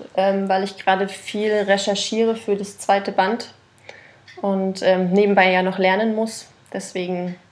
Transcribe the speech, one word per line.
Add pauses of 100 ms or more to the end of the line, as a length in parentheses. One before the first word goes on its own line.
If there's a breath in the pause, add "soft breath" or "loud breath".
(160)
ähm,
weil
ich
gerade
viel
recherchiere
für
das
zweite
Band (840 loud breath)
und,
ähm,
nebenbei
ja
noch
lernen
muss. (260)
Deswegen (160)